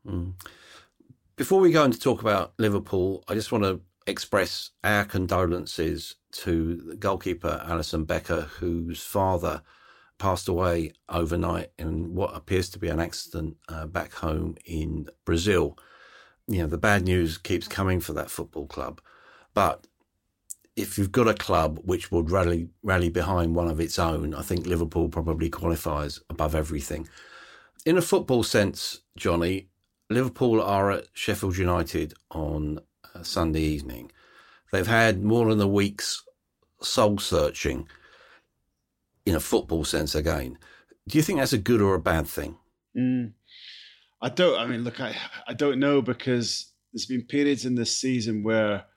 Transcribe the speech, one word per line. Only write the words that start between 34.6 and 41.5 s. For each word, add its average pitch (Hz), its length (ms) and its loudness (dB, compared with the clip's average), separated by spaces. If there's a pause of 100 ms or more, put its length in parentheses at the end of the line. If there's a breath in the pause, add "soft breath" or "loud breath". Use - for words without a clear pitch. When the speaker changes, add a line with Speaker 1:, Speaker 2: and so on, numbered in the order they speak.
Speaker 1:
They've 92 140 0
had 113 360 4
more 110 260 4
than 107 120 4
a 98 80 4
week's 101 560 0 (560)
soul 104 380 2
searching 73 720 0 (1400 loud breath)
in 82 120 4
a 76 40 2
football 82 440 0
sense 76 300 0
again. 76 440 -2 (480 loud breath)
Do 147 120 2
you 156 40 6
think 165 160 0
that's 131 140 2